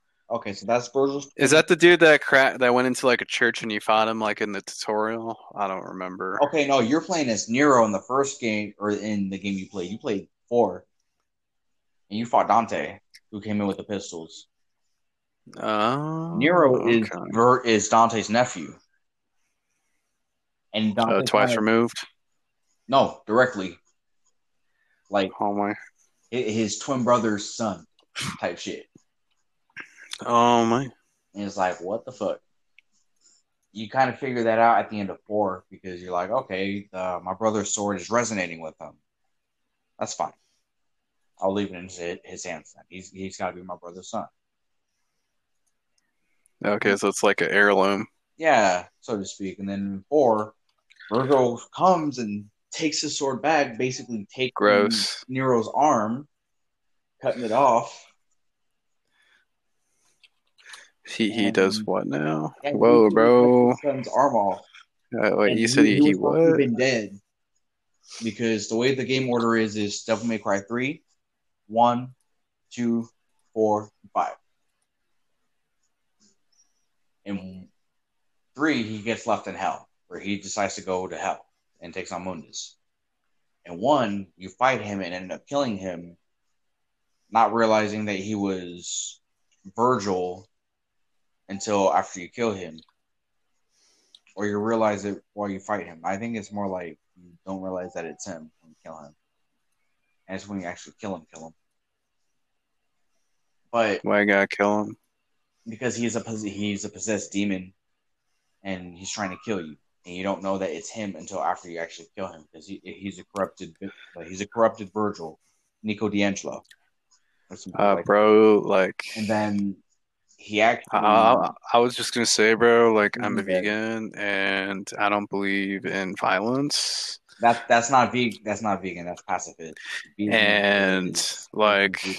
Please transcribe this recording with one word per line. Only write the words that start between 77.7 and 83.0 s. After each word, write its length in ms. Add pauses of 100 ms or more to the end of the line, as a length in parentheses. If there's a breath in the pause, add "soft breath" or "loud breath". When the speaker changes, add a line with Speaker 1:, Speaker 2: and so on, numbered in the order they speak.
Speaker 1:
three, 260
he 180
gets 260
left 200
in 80
hell, 340 (200)
where 120
he 180
decides 380
to 60
go 240
to 100
hell 280 (360)
and 140
takes 180
on 120
Mundus. 520 (880)